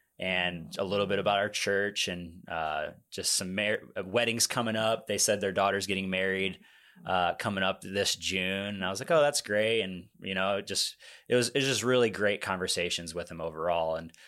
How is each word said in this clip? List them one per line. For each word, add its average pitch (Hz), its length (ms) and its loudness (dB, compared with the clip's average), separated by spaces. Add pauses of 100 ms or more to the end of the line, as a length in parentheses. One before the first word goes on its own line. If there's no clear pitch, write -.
(180)
and 90 600 -2
a 98 80 0
little 101 220 0
bit 98 120 0
about 101 200 2
our 104 100 0
church 101 580 0
and, 87 400 -8
uh, 78 440 -4 (200)
just - 220 -2
some 92 200 -2
mar-, 104 280 0 (160)
uh, 101 80 -4
weddings 113 420 2
coming 113 300 -2
up. 110 300 0
They 104 100 -2
said 101 240 2
their 98 100 0
daughter's 98 360 2
getting 95 220 -2
married, 95 500 0 (460)
uh, 90 280 2
coming 98 320 -2
up 95 160 0
this 98 340 0
June. 95 600 -2
And 95 100 -4
I 92 40 0
was 98 120 -4
like, 131 100 -2
"Oh, 165 80 6
that's 143 220 4
great." 107 400 2
And, 92 240 -6 (160)
you 95 140 -4
know, 95 240 2
it - 80 -8
just, - 280 -2 (320)
it 123 80 2
was, 120 140 4
it - 60 -2
was 139 100 2
just 117 180 0
really 123 260 6
great 101 300 2
conversations 87 760 -2
with 85 160 -6
him 82 120 -10
overall. 82 560 0
And, 82 160 -10 (140)